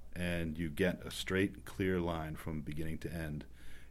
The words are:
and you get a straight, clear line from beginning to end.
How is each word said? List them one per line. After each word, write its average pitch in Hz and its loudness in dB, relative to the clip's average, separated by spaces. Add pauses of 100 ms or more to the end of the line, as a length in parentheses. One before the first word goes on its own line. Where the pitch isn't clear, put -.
(160)
and 85 0
you 82 0
get 90 4
a - -4
straight, - 2
clear 92 2
line 80 0
from 78 -4
beginning 78 -2
to 80 -4
end. 78 -4 (460)